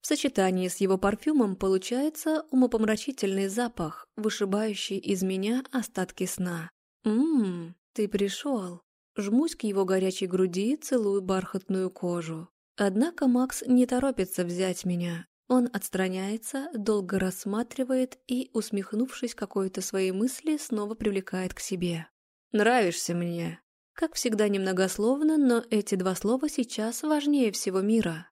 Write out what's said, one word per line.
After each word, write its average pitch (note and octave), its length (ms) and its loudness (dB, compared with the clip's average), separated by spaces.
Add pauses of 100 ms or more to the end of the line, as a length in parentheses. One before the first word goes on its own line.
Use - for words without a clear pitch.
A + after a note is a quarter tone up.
В - 60 -10
сочетании F#3 600 2
с F3 100 -6
его F#3+ 200 4
парфюмом G#3+ 580 2
получается C#4 960 0
умопомрачительный A3 960 2
запах, G3 580 -6 (100)
вышибающий G#3 840 -2
из F#3+ 260 -2
меня G3 480 0
остатки F#3+ 540 -4
сна. E3+ 440 -6 (360)
«М-м, G#3+ 720 2 (180)
ты G#3 140 0
пришёл». G3 760 -2 (340)
Жмусь A#3 400 2
к - 80 -10
его G3 220 2
горячей F#3+ 400 2
груди, F#3 500 2
целую G#3 460 0
бархатную F#3 720 -2
кожу. E3+ 580 -4 (260)
Однако A#3 520 2
Макс B3 400 2
не B3+ 180 6
торопится B3 580 0
взять F3+ 420 -2
меня. F3 420 -2 (200)
Он B3+ 240 4
отстраняется, G3 1040 -4
долго G3+ 460 0
рассматривает A#3 960 -2 (100)
и, B3+ 260 -2
усмехнувшись G#3+ 840 -4
какой-то F#3+ 460 -4
своей F#3+ 300 0
мысли, C4 460 -2
снова G#3 380 -4
привлекает F#3+ 580 -2
к - 60 -14
себе. E3+ 480 -4 (440)
«Нравишься G#3+ 600 2
мне». E3+ 460 -4 (340)
Как D#4+ 220 -2
всегда G#3+ 320 2
немногословно, G3+ 920 2
но B3 320 4
эти G#3 240 2
два F#3 220 0
слова C4 340 0
сейчас A3+ 540 -4
важнее D4 480 2
всего F#3+ 300 0
мира. F#3+ 500 2